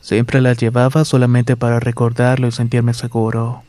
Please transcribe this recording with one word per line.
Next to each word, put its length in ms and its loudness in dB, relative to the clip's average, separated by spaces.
Siempre 380 0
las 160 2
llevaba 480 2
solamente 500 2
para 240 0
recordarlo 680 0
y 40 -2
sentirme 440 -2
seguro. 720 -4